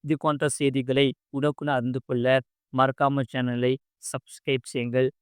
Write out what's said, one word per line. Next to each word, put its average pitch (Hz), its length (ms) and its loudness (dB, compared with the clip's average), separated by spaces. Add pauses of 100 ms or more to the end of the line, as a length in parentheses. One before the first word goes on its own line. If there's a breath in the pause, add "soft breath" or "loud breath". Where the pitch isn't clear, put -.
இது 147 140 0
போன்ற 151 320 0
செய்திகளை 135 580 2 (220)
உடனுக்குடன் 143 460 -2
அறிந்து 127 240 -2
கொள்ள 123 260 -4 (480)
மறக்காம 135 500 2
சேனலை 123 500 0 (300)
சப்ஸ்கிரைப் - 680 -6
செய்யுங்கள். 127 400 0 (120)